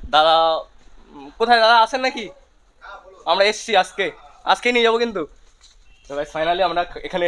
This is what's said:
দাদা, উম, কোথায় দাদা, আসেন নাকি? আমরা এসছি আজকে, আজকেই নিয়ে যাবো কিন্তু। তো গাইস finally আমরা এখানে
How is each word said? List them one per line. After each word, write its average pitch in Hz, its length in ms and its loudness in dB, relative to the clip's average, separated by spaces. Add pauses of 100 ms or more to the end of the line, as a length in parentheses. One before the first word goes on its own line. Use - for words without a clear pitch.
(160)
দাদা, 160 200 4 (760)
উম, 143 140 -20 (120)
কোথায় 233 240 4
দাদা, 233 120 6 (100)
আসেন 254 200 -4
নাকি? 247 200 -6 (1040)
আমরা 190 200 2
এসছি - 200 -8 (120)
আজকে, 190 220 -6 (460)
আজকেই 240 240 0
নিয়ে 233 120 2
যাবো 226 160 0
কিন্তু। 208 180 -6 (840)
তো - 100 -14
গাইস 151 180 -8
finally 170 340 0
আমরা 170 120 -2 (260)
এখানে 175 200 -4